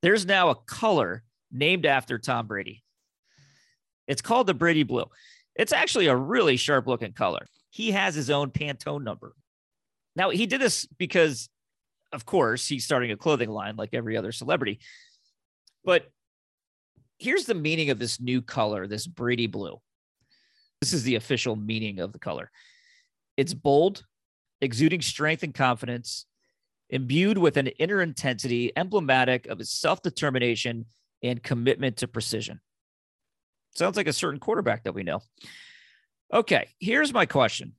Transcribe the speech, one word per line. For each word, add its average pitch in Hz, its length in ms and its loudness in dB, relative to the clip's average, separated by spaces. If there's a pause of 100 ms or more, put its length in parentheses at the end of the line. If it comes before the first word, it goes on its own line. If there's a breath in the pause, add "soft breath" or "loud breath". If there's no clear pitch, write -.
There's 190 240 4
now 185 220 4
a 139 80 2
color 123 640 0 (300)
named 156 340 2
after 131 320 2
Tom 117 300 -2
Brady. 104 340 -8 (1300 soft breath)
It's 139 140 -2
called 233 260 4
the 185 60 4
Brady 160 280 4
Blue. 120 240 -2 (480 soft breath)
It's - 180 0
actually - 360 2
a 131 80 6
really 151 400 2
sharp 131 320 2
looking 117 240 -2
color. 92 340 -2 (240)
He 220 220 -4
has 196 220 0
his 143 140 -4
own 143 220 0
Pantone 147 540 -6
number. - 300 -10 (800)
Now, 185 140 0
he 214 160 0
did 262 140 -2
this 247 240 0 (140)
because, 160 500 2 (640)
of 127 140 -12
course, 123 400 2
he's 135 180 -4
starting 123 280 0
a 104 40 -4
clothing 120 340 0
line 104 260 -8
like 107 160 -8
every 113 240 -2
other 107 160 -4
celebrity. 120 480 -2 (1040 loud breath)
But 180 220 4 (1120)
here's 311 280 0
the 226 80 2
meaning 156 360 0
of 117 80 2
this 117 220 -4
new 123 220 0
color, 107 440 -2
this 104 200 -6
Brady 120 400 0
Blue. 101 340 -8 (1000)
This 131 120 -2
is 156 120 0
the 123 100 2
official 113 420 -2
meaning 107 440 -6
of 90 120 -6
the - 60 -18
color. - 320 -10 (840 soft breath)
It's - 180 -2
bold, 147 500 2 (560)
exuding 147 420 2
strength 151 400 -2
and 147 120 -8
confidence, 120 720 -2 (640)
imbued 143 480 2
with 165 180 4
an 135 120 2
inner 185 320 0
intensity, 123 760 -2
emblematic 135 680 2
of 95 120 -8
his - 120 -10
self-determination 123 1120 -2 (380)
and 123 200 -4
commitment 131 560 0
to 123 100 -4
precision. - 520 -6 (1120)
Sounds 185 220 0
like 202 100 0
a 151 60 0
certain 147 260 -2
quarterback 160 460 0
that 95 100 -4
we 98 80 -6
know. 87 180 -2 (1120 loud breath)
Okay, 214 360 2 (100)
here's 254 340 0
my 226 140 4
question. - 520 0